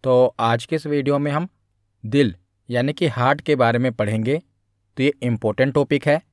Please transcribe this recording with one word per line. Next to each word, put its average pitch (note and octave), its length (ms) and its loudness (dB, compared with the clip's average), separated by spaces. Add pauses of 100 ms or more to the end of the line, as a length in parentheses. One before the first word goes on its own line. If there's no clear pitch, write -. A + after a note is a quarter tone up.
तो B2+ 360 4
आज A#2 240 0
के - 120 -4
इस D3+ 100 -8
वीडियो C#3+ 320 0
में D3 120 -2
हम D#3 160 -2 (580)
दिल A2+ 300 2 (340)
यानी B2 240 -2
कि E3+ 160 -2
हार्ट B2+ 320 0
के D3 160 0
बारे A#2+ 220 2
में B2+ 140 0
पढ़ेंगे। A2 440 -2 (600)
तो C3 60 -2
ये C#3+ 100 2 (100)
इंपॉर्टेंट A#2+ 520 0
टॉपिक C#3+ 340 0
है D3+ 120 2 (120)